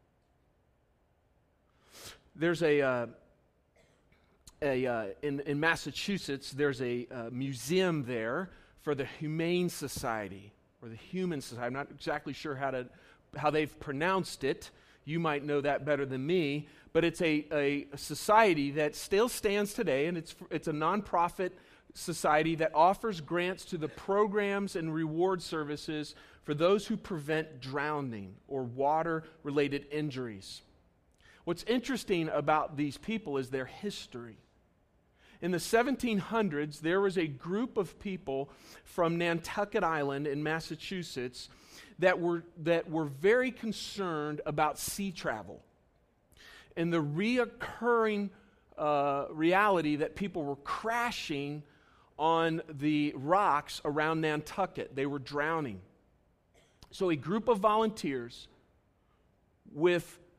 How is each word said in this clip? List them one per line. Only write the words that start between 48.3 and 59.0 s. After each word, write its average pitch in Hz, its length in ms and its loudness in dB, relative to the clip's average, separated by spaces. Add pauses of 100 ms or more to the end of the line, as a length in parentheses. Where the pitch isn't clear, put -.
uh, 143 540 2
reality 165 680 4
that - 180 -2
people 185 300 -4
were 143 120 -4
crashing 151 1080 -4 (560)
on 165 500 4
the 147 480 0
rocks 151 720 2
around 156 340 2
Nantucket. 151 720 -2
They 135 120 0
were 143 120 -4
drowning. 143 600 -2 (1120)
So 185 180 0
a 165 80 4
group 175 320 -2
of 220 120 4
volunteers 208 840 2 (1300)